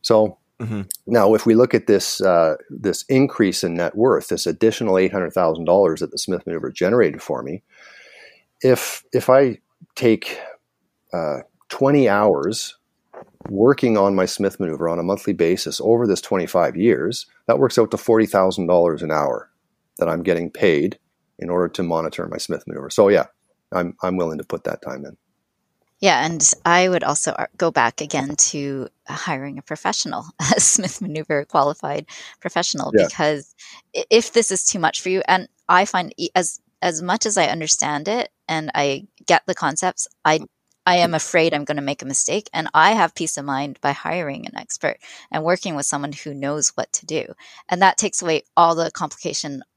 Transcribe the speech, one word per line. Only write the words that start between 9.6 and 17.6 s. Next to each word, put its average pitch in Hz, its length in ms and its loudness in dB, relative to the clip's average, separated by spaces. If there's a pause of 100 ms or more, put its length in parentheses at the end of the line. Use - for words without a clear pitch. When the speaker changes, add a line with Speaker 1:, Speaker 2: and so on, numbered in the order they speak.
Speaker 1:
take, - 440 2 (720)
uh, 78 280 -4 (300)
twenty 135 380 4
hours 101 720 2 (720)
working 113 480 4
on 98 180 2
my 92 100 2
Smith - 340 -4
maneuver 82 280 -4
on 85 120 -2
a 85 40 -4
monthly 98 300 -2
basis 85 500 0
over 117 240 4
this 95 140 2
twenty-five 85 540 0
years, 95 500 0 (220)
that 127 120 2
works 135 180 2